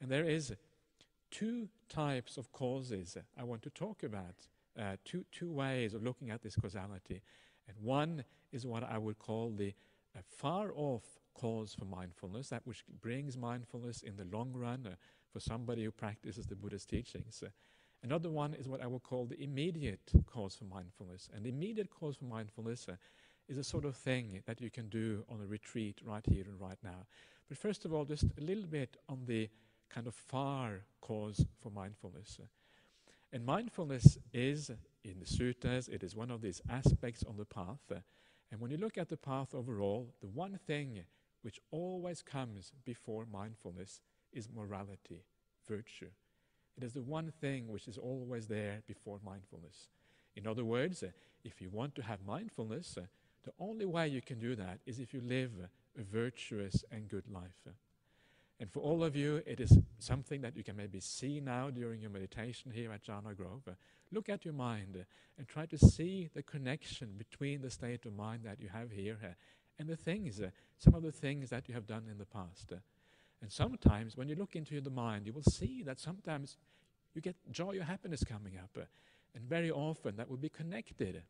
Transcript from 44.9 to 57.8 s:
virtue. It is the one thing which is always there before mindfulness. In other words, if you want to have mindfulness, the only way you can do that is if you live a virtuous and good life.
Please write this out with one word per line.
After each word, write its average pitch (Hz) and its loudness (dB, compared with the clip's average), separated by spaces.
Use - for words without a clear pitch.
virtue. 101 -8
It 127 -8
is 120 -6
the 135 -4
one 156 -4
thing 135 -2
which 107 -8
is 104 -10
always 123 -4
there 104 -2
before 101 -10
mindfulness. 98 -14
In 101 -8
other 110 0
words, 127 2
if - -14
you 92 -10
want 117 -4
to 135 -4
have 104 -6
mindfulness, 131 -6
the - -10
only 214 -4
way 170 2
you 135 0
can 127 -8
do 117 -2
that 92 -6
is 120 -6
if 127 -8
you 135 -6
live 123 0
a 117 -6
virtuous 104 0
and 107 -8
good 101 -4
life. 92 -12